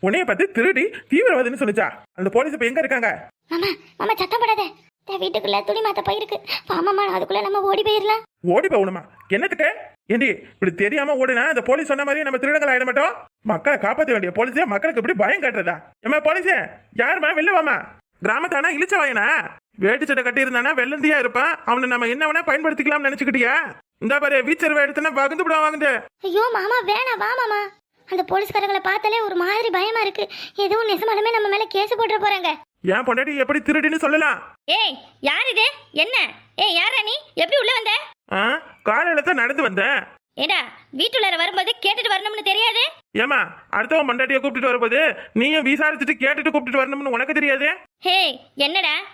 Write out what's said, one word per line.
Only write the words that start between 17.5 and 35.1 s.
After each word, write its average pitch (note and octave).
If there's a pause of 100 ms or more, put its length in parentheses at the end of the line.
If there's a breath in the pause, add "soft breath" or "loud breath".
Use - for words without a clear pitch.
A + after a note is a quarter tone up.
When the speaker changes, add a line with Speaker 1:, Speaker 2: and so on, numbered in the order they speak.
Speaker 1:
வாம்மா. D4+ (440)
கிராமத்தானா D4
இழிச்ச F4+
வாயனா? C4 (520)
வேட்டு A3
சட்டை C4+
கட்டி B3
இருந்தானா B3+
வெள்ளந்தியா D4
இருப்பான். B3 (140)
அவனை B3
நம்ம A#3+
என்ன C4+
வேணா D#4
பயன்படுத்திக்கலாம்னு D4
நினைச்சுக்கிட்டியா? B3+ (460)
இந்தா C4
பாரு, C#4+
வீச்சர் D4+
எடுத்துனா D4
வகுந்து C#4
விடுவான், D#4+
வகுந்து. D4+ (300)
Speaker 2:
ஐயோ G4
மாமா, A4
வேணாம், A4+
வா G#4
மாமா. A4+ (480)
அந்த F4+
போலீஸ்காரங்களை G4
பார்த்தாலே G#4
ஒரு G4+
மாதிரி G4+
பயமா G#4+
இருக்கு. G4+ (320 loud breath)
எதுவும் G#4
நிஜமாலுமே G#4+
நம்ம G#4+
மேல G4+
கேஸ் G#4
போட்டுற A4
போறாங்க. F#4+ (360)
Speaker 1:
என் G#3
பொண்டாட்டி C4
எப்படி C#4
திருடின்னு D4+
சொல்லலாம்? D4+ (320)
Speaker 3:
ஏய், F#4+ (280)